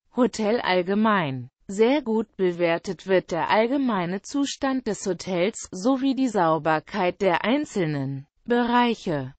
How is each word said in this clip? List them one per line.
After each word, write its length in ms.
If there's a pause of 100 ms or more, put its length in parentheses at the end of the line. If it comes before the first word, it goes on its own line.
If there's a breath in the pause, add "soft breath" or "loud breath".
(160)
Hotel 460
allgemein. 880 (180)
Sehr 340
gut 360
bewertet 680
wird 240
der 200
allgemeine 720
Zustand 680
des 180
Hotels 680
sowie 440
die 140
Sauberkeit 920
der 220
einzelnen 840 (200)
Bereiche. 920